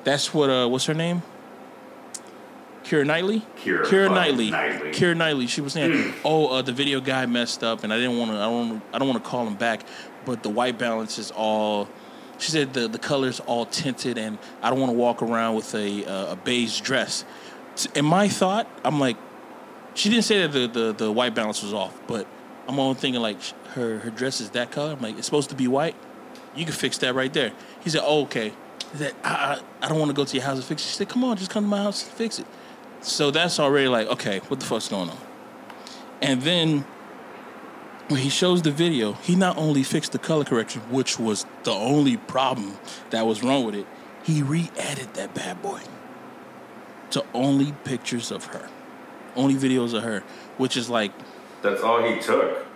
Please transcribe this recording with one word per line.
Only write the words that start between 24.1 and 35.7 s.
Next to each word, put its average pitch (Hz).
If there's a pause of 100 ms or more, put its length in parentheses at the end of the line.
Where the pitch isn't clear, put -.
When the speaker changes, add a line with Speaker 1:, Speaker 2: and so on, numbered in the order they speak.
Speaker 1:
is 107
that 120
color. 151
I'm 135
like, 110
"It's 113
supposed 147
to 139
be 131
white. 143 (600)
You 156
can 156
fix 123
that 127
right 131
there." 127 (300)
He -
said, 151
"Oh, 151
okay." 110 (400)
He 151
said, 143 (100)
"I, 143 (220)
I, 135
I 131
don't 156
wanna 147
go 143
to 135
your 131
house 139
and 127
fix 147
it." -
She -
said, 202
"Come 247
on, 240
just 185
come 208
to 202
my 202
house 202
and -
fix 226
it." - (540)
So 147
that's 160
already 139
like, 113
okay, 104 (100)
what 135
the -
fuck's 113
going 92
on? - (1040)